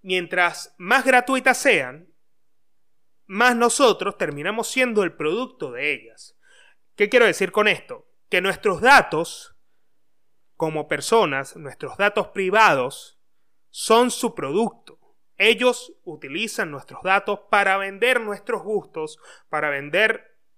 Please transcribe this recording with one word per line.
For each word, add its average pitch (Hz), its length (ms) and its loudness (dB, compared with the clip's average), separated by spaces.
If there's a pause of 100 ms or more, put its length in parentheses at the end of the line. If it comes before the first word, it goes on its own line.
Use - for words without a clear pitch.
mientras 180 760 -4
más 233 260 2
gratuitas 254 540 2
sean, 156 500 0 (1160)
más 233 280 2
nosotros 233 640 0
terminamos 170 520 -6
siendo 240 340 0
el 175 100 -2
producto 160 600 -6
de 139 200 -4
ellas. 113 460 -14 (560)
¿Qué 208 140 0
quiero 233 180 6
decir 190 260 0
con 214 160 2
esto? - 380 -6 (240)
Que 180 100 2
nuestros 185 400 -2
datos 214 760 2 (1000)
como 151 320 -4
personas, 147 680 0
nuestros 147 420 -14
datos 208 300 0
privados, 185 920 2 (480)
son 240 420 2
su - 240 -4
producto. 170 640 -4 (400)
Ellos 240 540 0 (120)
utilizan 175 680 -8
nuestros - 320 -16
datos 196 380 0 (100)
para 196 260 4
vender 196 460 0
nuestros 208 400 -8
gustos, - 560 -8 (320)
para 151 180 -2
vender 147 680 -2 (200)